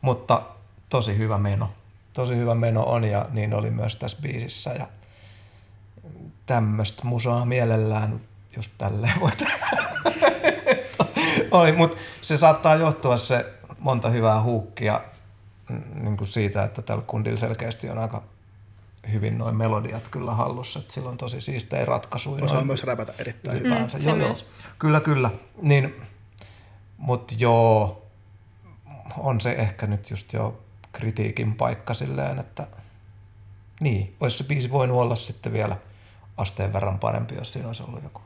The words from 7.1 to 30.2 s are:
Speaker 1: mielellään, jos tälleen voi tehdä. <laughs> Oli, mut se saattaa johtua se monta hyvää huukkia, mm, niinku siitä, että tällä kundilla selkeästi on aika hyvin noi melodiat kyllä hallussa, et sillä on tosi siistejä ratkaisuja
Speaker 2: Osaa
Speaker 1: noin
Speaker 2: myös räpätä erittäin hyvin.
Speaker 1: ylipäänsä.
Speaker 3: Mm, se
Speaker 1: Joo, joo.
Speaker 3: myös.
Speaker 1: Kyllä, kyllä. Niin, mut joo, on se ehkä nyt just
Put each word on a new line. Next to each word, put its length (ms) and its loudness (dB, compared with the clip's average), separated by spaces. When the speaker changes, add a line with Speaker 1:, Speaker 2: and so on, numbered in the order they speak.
Speaker 1:
mielellään, 760 0
jos 120 -8
tälleen 420 0
voi 120 4
tehdä. 340 -2
<laughs> 840 0
Oli, 220 8
mut 240 4
se 160 0
saattaa 380 8
johtua 420 4
se 300 0
monta 300 0
hyvää 340 4
huukkia, 580 0
mm, 140 -8
niinku 320 -2
siitä, 380 0
että 180 -6
tällä 240 -4
kundilla 300 -2
selkeästi 540 -4
on 80 -6
aika 240 -4
hyvin 260 0
noi 140 -2
melodiat 560 -2
kyllä 260 -6
hallussa, 440 -4
et 120 -12
sillä 200 -8
on 60 -10
tosi 240 -8
siistejä 440 -4
ratkaisuja 600 -2
Speaker 2:
Osaa 120 2
Speaker 1:
noin 100 0
Speaker 2:
myös 180 -2
räpätä 340 -6
erittäin 400 -6
hyvin. 120 -2
Speaker 1:
ylipäänsä. 280 -2
Speaker 3:
Mm, 40 -4
se 60 2
Speaker 1:
Joo, 100 2
joo. 100 2
Speaker 3:
myös. 180 -6
Speaker 1:
Kyllä, 220 4
kyllä. 300 2
Niin, 320 4
mut 400 -2
joo, 680 6
on 220 0
se 120 0
ehkä 340 0
nyt 240 -2
just 220 -10